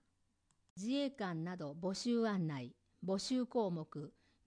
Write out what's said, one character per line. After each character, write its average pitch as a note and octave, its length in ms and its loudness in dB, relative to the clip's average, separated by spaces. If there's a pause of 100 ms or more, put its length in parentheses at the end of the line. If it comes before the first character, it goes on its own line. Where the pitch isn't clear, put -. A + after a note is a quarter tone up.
(760)
自 G#3 140 -4
衛 C#4 180 2
官 F3+ 340 -4
な F3+ 140 -4
ど D3 160 -6
募 F3+ 200 -2
集 A#3 340 2
案 F#3+ 200 2
内、 C3 280 -4 (280)
募 F#3+ 140 2
集 B3+ 280 2
項 A#3 260 2
目、 D#3 420 -6 (340)